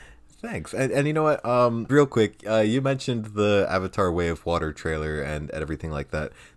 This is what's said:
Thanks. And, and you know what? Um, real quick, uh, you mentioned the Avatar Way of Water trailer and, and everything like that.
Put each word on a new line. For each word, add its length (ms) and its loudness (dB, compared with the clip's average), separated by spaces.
Thanks. 340 -8
And, 180 0
and 160 0
you 40 -2
know 120 0
what? 200 2
Um, 440 2
real 180 6
quick, 420 0
uh, 100 2
you 220 2
mentioned 540 -2
the 340 4
Avatar 440 0
Way 160 0
of 180 -4
Water 260 0
trailer 480 -4
and, 300 -6
and 120 -6
everything 280 -6
like 200 -6
that. 220 -6